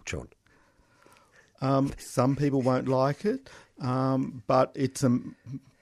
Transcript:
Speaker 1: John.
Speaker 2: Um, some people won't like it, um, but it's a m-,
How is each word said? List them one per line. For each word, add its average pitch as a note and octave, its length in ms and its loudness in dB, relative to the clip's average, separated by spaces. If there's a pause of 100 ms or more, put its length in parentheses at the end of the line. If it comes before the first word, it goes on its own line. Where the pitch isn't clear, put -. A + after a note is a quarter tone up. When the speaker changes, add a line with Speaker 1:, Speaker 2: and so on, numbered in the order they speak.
Speaker 1:
John. - 220 -10 (1300)
Speaker 2:
Um, C#3 380 2
some C3 380 0
people C#3 260 0
won't B2+ 260 0
like C3+ 380 0
it, C4 240 -4 (300)
um, C3 680 -2
but C3 280 4
it's C#3 280 -2
a C#3 40 4
m-, B2 300 0 (460)